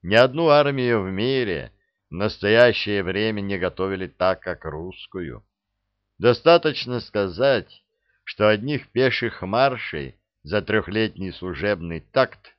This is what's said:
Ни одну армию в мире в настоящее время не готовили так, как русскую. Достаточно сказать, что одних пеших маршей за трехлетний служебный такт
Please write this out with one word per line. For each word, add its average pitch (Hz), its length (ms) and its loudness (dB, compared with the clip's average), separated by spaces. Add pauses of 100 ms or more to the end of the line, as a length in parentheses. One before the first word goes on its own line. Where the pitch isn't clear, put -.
Ни 90 120 -2
одну 135 340 4
армию 139 540 4
в 95 80 -4
мире 98 640 -2 (380)
в 73 40 -14
настоящее 104 880 2
время 101 380 -2
не 98 180 -6
готовили 92 480 -4
так, 92 340 -2
как 87 240 -10
русскую. 80 800 -12 (760)
Достаточно 123 800 2
сказать, 101 840 -2 (420)
что - 240 0
одних 113 400 -2
пеших 120 540 -2
маршей 98 760 -2 (260)
за 95 200 -4
трехлетний 101 680 -4
служебный 85 680 -6
такт - 580 -4